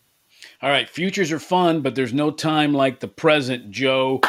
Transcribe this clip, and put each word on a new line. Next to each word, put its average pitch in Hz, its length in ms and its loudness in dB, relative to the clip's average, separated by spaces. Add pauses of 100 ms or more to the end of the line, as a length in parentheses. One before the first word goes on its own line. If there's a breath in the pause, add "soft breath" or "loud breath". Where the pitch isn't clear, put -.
(640 loud breath)
All 135 80 -2
right, 127 200 0
futures 185 420 -2
are 156 80 -4
fun, 170 420 2
but 127 140 -2
there's 127 180 -2
no 147 180 0
time 151 420 0
like 135 260 0
the 113 80 -10
present, 127 640 0
Joe. 131 580 0